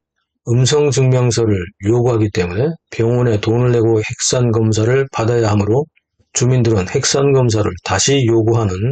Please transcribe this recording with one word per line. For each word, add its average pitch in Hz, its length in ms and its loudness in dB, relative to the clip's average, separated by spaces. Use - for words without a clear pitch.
음성 135 420 2
증명서를 123 640 0
요구하기 117 480 0
때문에 92 320 -2
병원에 117 500 0
돈을 120 300 0
내고 113 280 2
핵산 123 520 -2
검사를 113 600 0
받아야 113 380 0
하므로 104 360 0
주민들은 113 560 0
핵산 139 440 0
검사를 110 360 0
다시 135 440 0
요구하는 113 480 0